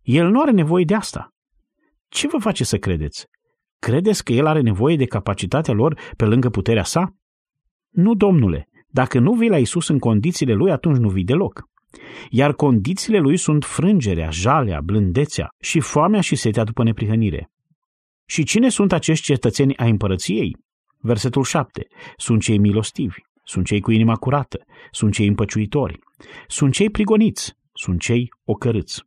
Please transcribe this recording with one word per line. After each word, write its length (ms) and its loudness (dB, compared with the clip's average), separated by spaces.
El 280 2
nu 120 4
are 100 2
nevoie 320 2
de 120 2
asta. 340 -8
Ce 200 -4
vă 100 -2
face 260 0
să 140 0
credeți? 480 -4
Credeți 440 0
că 100 -2
El 120 2
are 160 2
nevoie 340 2
de 100 0
capacitatea 680 -4
lor 260 0
pe 80 0
lângă 240 4
puterea 340 0
sa? 260 -2
Nu, 240 2
domnule, 540 2
dacă 320 0
nu 140 4
vii 160 2
la 80 4
Isus 300 0
în 120 2
condițiile 540 0
Lui, 180 2
atunci 260 0
nu 120 2
vii 140 -2
deloc. 400 -2
Iar 240 2
condițiile 680 0
Lui 180 2
sunt 280 0
frângerea, 640 0
jalea, 520 -2
blândețea 680 -2
și 200 -2
foamea 420 2
și 140 0
setea 280 -2
după 200 -2
neprihănire. 680 -2
Și 180 -4
cine 260 2
sunt 220 2
acești 340 0
cetățeni 520 0
ai 120 0
împărăției? 680 -2
Versetul 440 0
șapte. 440 -4
Sunt 240 0
cei 160 0
milostivi, 600 0
sunt 220 -4
cei 140 -2
cu 120 -2
inima 240 4
curată, 420 -4
sunt 220 -2
cei 140 0
împăciuitori, 720 -2
sunt 260 0
cei 160 0
prigoniți, 640 0
sunt 260 -4
cei 300 -2
ocărâți. 640 -4